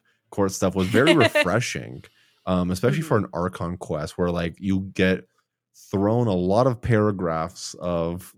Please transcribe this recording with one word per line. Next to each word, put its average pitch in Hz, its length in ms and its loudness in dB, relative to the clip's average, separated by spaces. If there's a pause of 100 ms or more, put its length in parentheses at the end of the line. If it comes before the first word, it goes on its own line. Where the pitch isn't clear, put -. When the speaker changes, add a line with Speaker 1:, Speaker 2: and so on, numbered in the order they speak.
(300)
Speaker 1:
court 98 220 0
stuff 92 240 0
was 92 120 2
very 123 240 4
Speaker 2:
<laughs> - 20 4
Speaker 1:
refreshing, 120 880 0 (420)
um, 90 260 0
especially 139 300 0
for 143 140 2
Speaker 2:
Mm-hmm. - 20 4
Speaker 1:
an 101 160 -2
Archon 87 440 -6
quest 80 400 -8
where, 87 140 0
like, 85 280 -4
you 95 200 0 (140)
get 92 320 2 (640)
thrown 107 360 2
a 95 60 0
lot 95 320 2
of 117 160 -2
paragraphs 92 960 -2
of 87 580 -4